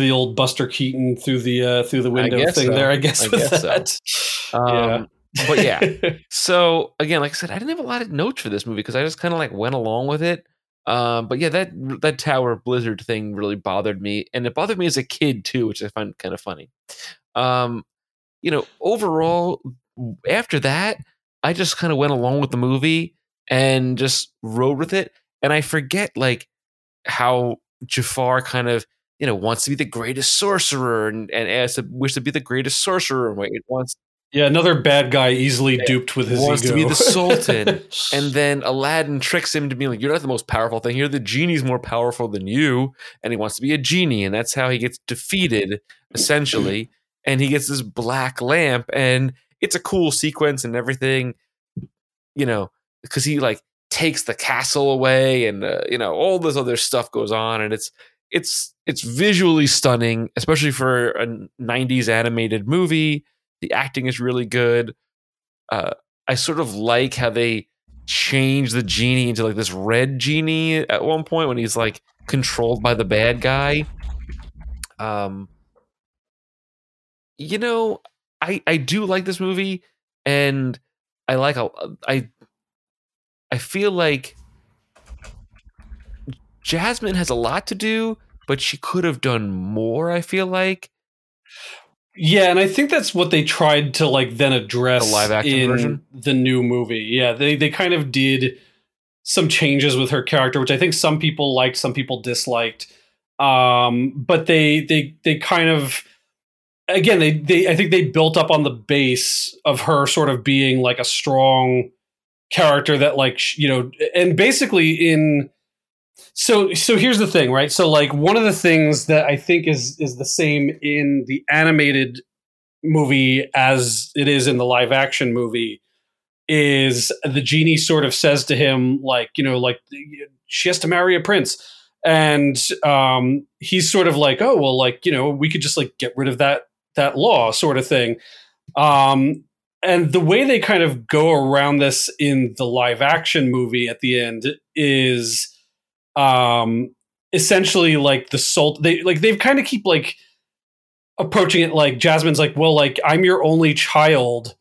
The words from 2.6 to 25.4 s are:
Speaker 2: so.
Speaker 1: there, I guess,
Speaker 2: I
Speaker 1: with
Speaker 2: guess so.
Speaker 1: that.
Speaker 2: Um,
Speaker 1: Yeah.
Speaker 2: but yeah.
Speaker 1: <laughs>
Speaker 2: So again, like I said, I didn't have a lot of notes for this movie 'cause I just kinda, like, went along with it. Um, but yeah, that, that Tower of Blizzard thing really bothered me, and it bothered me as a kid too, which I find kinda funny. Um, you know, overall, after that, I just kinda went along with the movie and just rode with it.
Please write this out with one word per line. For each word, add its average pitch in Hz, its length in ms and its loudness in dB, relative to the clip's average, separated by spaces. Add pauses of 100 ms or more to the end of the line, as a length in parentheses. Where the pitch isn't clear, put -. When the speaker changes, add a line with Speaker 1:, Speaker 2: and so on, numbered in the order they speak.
Speaker 2:
so. 127 80 2
Speaker 1:
there, 135 160 2
I 139 60 4
guess, 139 280 0
Speaker 2:
I 110 40 -2
Speaker 1:
with 233 120 2
Speaker 2:
guess 143 220 2
so. - 60 -4
Speaker 1:
that. - 300 -2 (540)
Speaker 2:
Um, 120 240 0
Speaker 1:
Yeah. 117 720 -4
Speaker 2:
but 151 160 2
yeah. 151 560 -2
Speaker 1:
<laughs> - 80 -20
Speaker 2:
So 175 720 0
again, 156 220 0
like 143 80 -4
I 147 40 -12
said, 170 160 -8
I - 40 -8
didn't 240 160 -8
have 330 80 -6
a 262 100 -8
lot 240 140 -6
of 208 100 -10
notes 185 300 -4
for - 80 -8
this 101 160 -6
movie 107 160 -6
'cause 113 120 -10
I 131 100 0
just 156 140 -6
kinda, 170 200 -4
like, 135 140 -4
went 107 220 -4
along 120 340 -4
with 151 140 -4
it. 170 240 -4 (400)
Um, 117 420 -2
but 127 100 -4
yeah, 165 100 -2
that, 180 220 -2 (320)
that 151 160 0
Tower 131 340 0
of 110 100 -6
Blizzard 117 380 -2
thing 107 340 -6
really 104 220 -4
bothered 98 460 -4
me, 104 320 -6
and 123 120 -4
it 120 60 -4
bothered 196 240 -4
me 180 80 -2
as 139 140 0
a 123 40 -4
kid 131 440 -4
too, 123 200 -2
which 104 160 -6
I 104 60 -8
find 104 300 -8
kinda 92 180 -10
funny. 85 320 -14 (640)
Um, 123 500 -2 (580)
you - 80 -2
know, 120 160 -2 (140)
overall, 175 800 0 (680)
after 214 320 -2
that, 165 380 -2 (440)
I 151 120 0
just 175 240 -2
kinda 165 180 0
went 143 160 2
along 127 280 0
with 135 100 -2
the 131 80 -4
movie 156 560 0 (340)
and 131 480 2
just 131 360 -2 (100)
rode 127 360 -2
with 160 140 -6
it. 190 200 -4 (300)